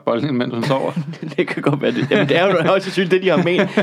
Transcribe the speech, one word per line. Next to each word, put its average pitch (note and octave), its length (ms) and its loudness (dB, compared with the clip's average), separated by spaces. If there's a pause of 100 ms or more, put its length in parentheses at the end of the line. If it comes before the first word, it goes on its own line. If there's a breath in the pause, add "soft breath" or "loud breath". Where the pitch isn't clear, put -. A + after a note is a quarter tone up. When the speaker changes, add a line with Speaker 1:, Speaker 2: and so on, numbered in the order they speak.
Speaker 1:
bolle A#2 160 0
hende, C#3+ 160 -2
mens B2 160 -4
hun A#2 100 -4
sover"? C#3+ 280 -2 (220)
Speaker 2:
<laughs> D3+ 240 -12
Det F3 100 0
kan - 160 -6
godt C#3+ 180 0
være A2+ 100 0
det. A#2+ 200 -2
Jamen, G3+ 180 2
det - 100 2
er F#3 80 4
jo F#3 180 2
højst F#3 200 2
sandsynligt F#3 260 -2
det, F#3 100 4
de F#3 80 2
har D3 140 4
ment. F3+ 260 0 (140)